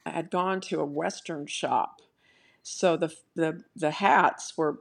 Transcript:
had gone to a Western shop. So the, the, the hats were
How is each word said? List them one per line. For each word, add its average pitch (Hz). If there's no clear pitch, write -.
had 170
gone 185
to 165
a 151
Western 147
shop. -
So 175
the, 160
the, 165
the 156
hats -
were 151